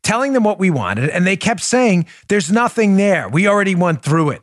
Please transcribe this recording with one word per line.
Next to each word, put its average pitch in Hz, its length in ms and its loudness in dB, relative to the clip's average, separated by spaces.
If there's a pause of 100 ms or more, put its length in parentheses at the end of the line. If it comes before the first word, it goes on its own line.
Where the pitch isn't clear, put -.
telling 262 320 -2
them 240 100 2
what 208 140 0
we 185 120 0
wanted, 123 400 -2
and 180 180 0
they 190 80 0
kept 214 260 -4
saying, 220 440 2 (220)
'There's 196 220 -2
nothing 220 460 0
there. 190 320 2
We 175 200 0
already 196 280 2
went 170 280 0
through 156 260 0
it.' 101 140 -8